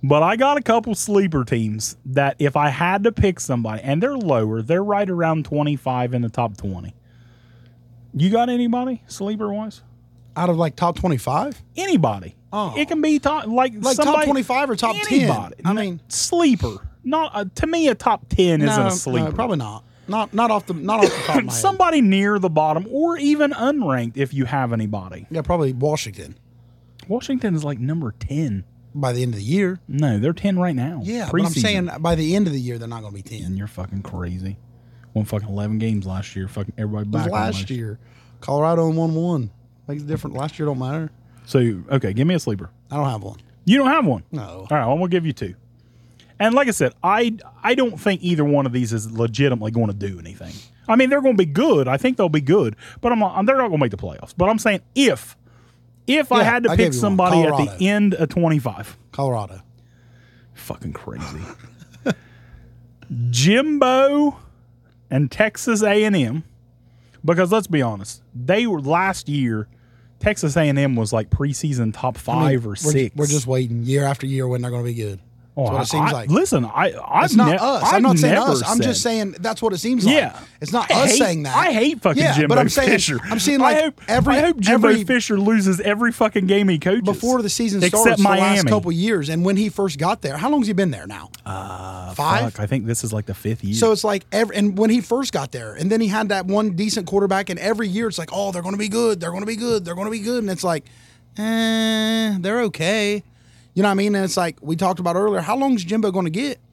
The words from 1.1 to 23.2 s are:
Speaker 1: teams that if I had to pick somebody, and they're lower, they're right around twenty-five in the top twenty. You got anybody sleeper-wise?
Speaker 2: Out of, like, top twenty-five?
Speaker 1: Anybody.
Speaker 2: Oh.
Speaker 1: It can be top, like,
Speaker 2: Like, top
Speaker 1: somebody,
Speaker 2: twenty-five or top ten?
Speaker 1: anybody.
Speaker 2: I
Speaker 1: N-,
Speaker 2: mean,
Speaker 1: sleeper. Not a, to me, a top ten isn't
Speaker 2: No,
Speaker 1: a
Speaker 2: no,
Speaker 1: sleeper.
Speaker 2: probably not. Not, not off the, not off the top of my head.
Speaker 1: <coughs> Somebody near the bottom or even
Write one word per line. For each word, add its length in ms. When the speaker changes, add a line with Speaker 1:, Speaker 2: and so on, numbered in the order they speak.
Speaker 1:
teams 500
that 320
if 200
I 120
had 360
to 80
pick 260
somebody, 440
and 200
they're 140
lower, 440
they're 220
right 260
around 360
twenty-five 680
in 80
the 80
top 280
twenty. 360
You 160
got 200
anybody 580
sleeper-wise? 760
Speaker 2:
Out 140
of, 80
like, 180
top 220
twenty-five? 640
Speaker 1:
Anybody. 580
Speaker 2:
Oh. 260
Speaker 1:
It 120
can 120
be 180
top, 280
like, 280
Speaker 2:
Like, 200
top 100
Speaker 1:
somebody, 200
Speaker 2:
twenty-five 440
or 60
top 280
ten? 200
Speaker 1:
anybody. 400
Speaker 2:
I 60
Speaker 1:
N-, 80
Speaker 2:
mean, 320
Speaker 1:
sleeper. 680
Not 300
a, 120
to 220
me, 200
a 80
top 340
ten 320
isn't 140
Speaker 2:
No, 120
Speaker 1:
a 20
Speaker 2:
no, 60
Speaker 1:
sleeper. 360
Speaker 2:
probably 260
not. 260
Not, 260
not 180
off 140
the, 80
not 260
off 60
the 180
top 140
of 80
my 80
head. 80
Speaker 1:
<coughs> 0
Somebody 400
near 380
the 100
bottom 420
or 260
even 340